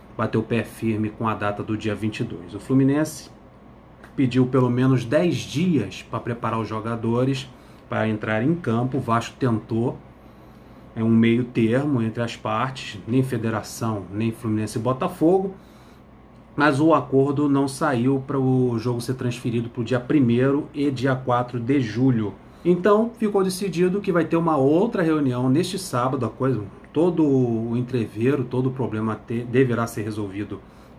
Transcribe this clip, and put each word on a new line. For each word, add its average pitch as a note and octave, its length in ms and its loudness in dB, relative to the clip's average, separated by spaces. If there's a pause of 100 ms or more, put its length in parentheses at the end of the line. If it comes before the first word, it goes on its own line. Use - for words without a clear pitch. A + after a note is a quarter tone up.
(160)
bateu A2 240 0
o A2 40 -2
pé A2+ 200 -2
firme A2 440 -2
com A2 200 -4
a G#2+ 60 0
data G2+ 280 -4
do G#2+ 140 -4
dia G#2 180 -2
vinte G#2 260 -4
e B2 40 -2
dois. F2 300 -10
O G2+ 40 -8
Fluminense C3+ 720 2 (840)
pediu B2+ 300 4
pelo B2+ 220 4
menos B2 360 2
dez D3+ 320 2
dias A#2+ 760 -2
pra A2+ 80 -4
preparar A2+ 420 -4
os G#2+ 80 -4
jogadores A#2 800 -2 (400)
pra A2 180 0
entrar G#2+ 360 0
em D3+ 120 4
campo. C3 440 0
O - 20 -4
Vasco A#2 380 0
tentou, A#2 580 0 (960)
é, A2+ 80 -4
um A2+ 60 2
meio A#2 360 6
termo B2 580 2
entre A2+ 200 -2
as A#2 140 -6
partes, A2 720 -6
nem C3 160 2
federação, A2 920 -4
nem A2 180 -2
Fluminense G#2+ 480 -4
e A2 40 -4
Botafogo, F3+ 720 0 (1000)
mas D3 260 2
o D#3+ 120 6
acordo C#3 560 2
não C#3 180 2
saiu C3+ 600 0
pra C3 120 -4
o B2+ 400 2
jogo A#2+ 220 -2
ser B2+ 140 -4
transferido A#2+ 560 -4
pro A#2+ 140 -6
dia A#2+ 160 0
primeiro C3+ 760 2
e C#3+ 160 0
dia C3 240 0
quatro B2+ 440 -2
de C3 220 2
julho. A2 540 0 (300)
Então, G#3 520 2
ficou G3+ 280 0
decidido F#3 560 -2
que G3 120 -2
vai E3+ 120 2
ter E3 120 -2
uma E3 200 2
outra D#3 440 2
reunião C#3 480 0
neste F3+ 300 0
sábado, B2+ 480 -2
a - 20 0
coisa, B2 320 -2 (320)
todo E3 320 2
o A#2+ 520 2
entreveiro, B2 640 0
todo B2+ 280 -2
o - 20 -6
problema A2 420 -4
te-, A#2 300 -8
deverá A#2+ 420 2
ser G#2+ 160 -6
resolvido G2+ 580 -8 (380)